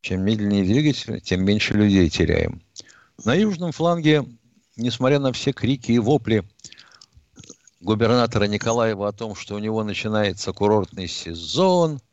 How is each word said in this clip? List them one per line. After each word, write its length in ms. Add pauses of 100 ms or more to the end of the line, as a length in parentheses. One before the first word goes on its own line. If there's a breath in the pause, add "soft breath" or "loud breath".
Чем 240
медленнее 400
двигаться, 560
тем 240
меньше 300
людей 360
теряем. 520 (640 loud breath)
На 100
южном 360
фланге, 540 (520)
несмотря 440
на 120
все 200
крики 400
и 80
вопли 420 (1400 loud breath)
губернатора 640
Николаева 640
о 40
том, 240
что 180
у 40
него 260
начинается 680
курортный 540
сезон 960 (120)